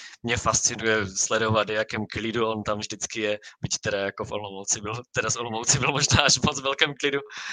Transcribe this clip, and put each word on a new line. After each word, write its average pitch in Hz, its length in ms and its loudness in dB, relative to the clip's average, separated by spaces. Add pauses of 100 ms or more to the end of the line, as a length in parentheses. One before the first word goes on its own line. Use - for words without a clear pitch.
(220)
mě 120 140 0
fascinuje 110 680 2
sledovat, 110 640 2
v - 20 0
jakém 107 340 -2
klidu 113 400 0
on 110 160 -2
tam 104 160 -2
vždycky 107 420 -6
je, 104 180 0 (240)
byť - 160 -4
teda 104 200 -2
jako 98 260 -2
v 107 80 -8
Olomouci 101 480 -4
byl, 110 220 -6 (100)
teda 110 180 0
z 117 60 -2
Olomouci 117 420 0
byl 143 140 0
možná 143 300 4
až 135 240 6
moc 143 140 0
v - 20 -12
velkém 139 380 2
klidu, 139 200 0 (320)